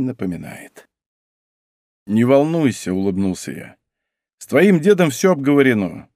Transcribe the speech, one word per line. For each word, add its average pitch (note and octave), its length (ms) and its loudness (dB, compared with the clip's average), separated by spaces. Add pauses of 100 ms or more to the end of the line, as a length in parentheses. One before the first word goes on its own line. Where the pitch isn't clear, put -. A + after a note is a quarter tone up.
напоминает. F#2 840 -10 (1160)
«Не A2 180 2
волнуйся», C#3 680 0
улыбнулся F#2+ 580 -4
я. C2+ 240 -16 (600)
«С - 80 -20
твоим E3+ 340 4
дедом F3 300 2
всё F#3 220 0
обговорено. C3 840 0